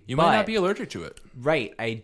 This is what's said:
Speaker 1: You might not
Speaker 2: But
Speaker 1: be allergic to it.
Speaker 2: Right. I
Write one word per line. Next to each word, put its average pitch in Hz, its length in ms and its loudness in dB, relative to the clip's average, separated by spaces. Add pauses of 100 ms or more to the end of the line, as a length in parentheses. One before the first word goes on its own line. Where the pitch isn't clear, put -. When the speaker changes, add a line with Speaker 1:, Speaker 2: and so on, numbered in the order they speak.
Speaker 1:
You 127 100 -6
might 160 200 6
not - 60 4
Speaker 2:
But 196 40 0
Speaker 1:
be 220 100 -4
allergic 202 360 0
to 87 120 -8
it. - 160 -14 (160)
Speaker 2:
Right. 131 440 -2
I 113 240 -6